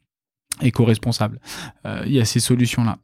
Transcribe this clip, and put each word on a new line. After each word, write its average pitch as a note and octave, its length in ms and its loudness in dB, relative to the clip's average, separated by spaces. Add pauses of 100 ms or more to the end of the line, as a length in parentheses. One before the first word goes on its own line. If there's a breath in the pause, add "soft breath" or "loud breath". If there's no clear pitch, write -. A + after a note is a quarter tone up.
(640)
éco-responsable. A2+ 760 0 (460 loud breath)
Euh, - 220 -8
il - 60 0
y C3 60 4
a A2+ 60 4
ces B2 140 0
solutions-là. A#2+ 640 0